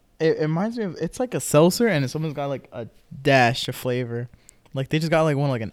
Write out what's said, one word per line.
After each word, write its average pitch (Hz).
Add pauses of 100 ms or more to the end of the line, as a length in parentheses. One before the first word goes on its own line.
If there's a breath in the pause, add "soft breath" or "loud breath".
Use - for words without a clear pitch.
(200)
it, 156
it 160
reminds 175
me 226
of, 170
it's 165
like 254
a 151
seltzer 175
and 143
someone's 156
got, 143
like, 139
a 113 (340)
dash 131
of 123
flavor. 123 (440 soft breath)
Like, 135
they 156
just 160
got, 160
like, 147
one, 143
like, 123
an 104